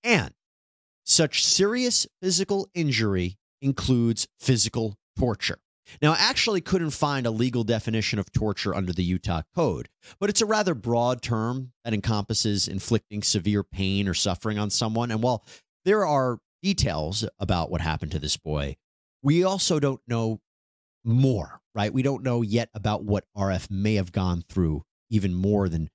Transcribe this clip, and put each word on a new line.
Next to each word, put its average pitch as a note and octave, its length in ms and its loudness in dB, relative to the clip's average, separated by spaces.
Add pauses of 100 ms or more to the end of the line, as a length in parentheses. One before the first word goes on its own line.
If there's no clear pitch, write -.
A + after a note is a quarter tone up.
And G3 300 2 (720)
such - 360 4
serious A#3+ 640 2 (140)
physical F#3+ 540 0
injury G#2+ 640 0 (240)
includes B2 640 2 (100)
physical A2+ 600 0 (200)
torture. - 420 -2 (420)
Now, D3+ 100 4
I E3 60 0
actually G#3+ 420 2
couldn't E3+ 300 -2
find C#3 360 -2
a A#2 40 0
legal A#2 340 0
definition A2 540 0
of G2 120 -4
torture G#2 440 -2
under F2+ 180 -2
the F2 100 -2
Utah F2 380 0 (140)
Code, A#2+ 340 -2 (300)
but G3+ 100 -2
it's G#3+ 140 0
a A3 40 0
rather G#3 280 0
broad A#2+ 480 0
term A#2+ 500 -4 (100)
that A#2 120 -2
encompasses G#2 760 -2
inflicting G#2 540 -4
severe G2+ 420 0
pain G2 420 -2
or F#2+ 60 0
suffering G#2 460 -2
on G#2 100 -2
someone. A#2 420 -2
And A2 120 -2
while B2 240 0 (400)
there G3+ 200 4
are C3 320 0 (240)
details F#2+ 600 0 (140)
about F2+ 320 0
what D#2+ 100 -2
happened D#2 320 -2
to D#2+ 60 -4
this D2 180 -4
boy, D2 400 -4 (460)
we D#3 200 4
also F#3 380 0
don't C3+ 260 -2
know A2+ 340 -2 (640)
more, A#2 600 2 (120)
right? G#2 180 0
We C3 100 0
don't C#3 200 0
know B2 200 0
yet A2+ 320 0
about G#2 280 -2
what G#2 220 0 (100)
R G2 160 0
F F#2 200 -2
may G2+ 240 2
have F2+ 180 0
gone F2+ 300 0
through, D#2+ 420 0 (240)
even G2 260 0
more G2 360 2
than D#2+ 240 -2